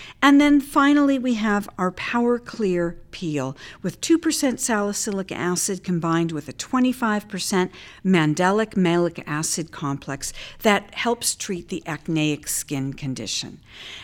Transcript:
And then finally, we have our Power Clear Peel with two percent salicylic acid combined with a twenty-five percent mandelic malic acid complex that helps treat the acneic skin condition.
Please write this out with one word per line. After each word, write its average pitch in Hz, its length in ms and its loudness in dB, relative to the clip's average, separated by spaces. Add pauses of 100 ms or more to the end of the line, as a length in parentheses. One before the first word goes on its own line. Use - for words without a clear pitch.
(200)
And 285 200 8
then 294 200 6
finally, 285 560 4
we 247 180 0
have 208 340 0 (100)
our 185 140 0
Power 240 480 0
Clear 175 580 -2 (140)
Peel 143 440 -4 (260)
with - 180 -6
two 330 180 4
percent 294 420 0
salicylic 202 680 -2
acid 180 540 -2
combined 165 480 0
with 147 160 -8
a 123 40 -12
twenty-five 233 760 0
percent 185 440 0 (320)
mandelic 185 720 2
malic 170 500 2
acid 156 460 -4
complex 139 600 -6 (300)
that 202 320 2
helps 233 400 -2
treat 175 340 -8
the 185 180 -6
acneic 151 640 -2
skin 135 440 -6
condition. 123 680 -8 (440)